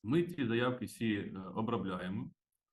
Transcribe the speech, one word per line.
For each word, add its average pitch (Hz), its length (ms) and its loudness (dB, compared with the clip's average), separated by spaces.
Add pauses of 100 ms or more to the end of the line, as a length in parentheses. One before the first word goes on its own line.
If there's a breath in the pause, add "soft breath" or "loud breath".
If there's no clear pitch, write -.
Ми 143 200 4
ці 139 240 0
заявки 120 380 2
всі, 107 300 0
е, 92 240 -4 (160)
обробляємо. 98 760 -2 (420)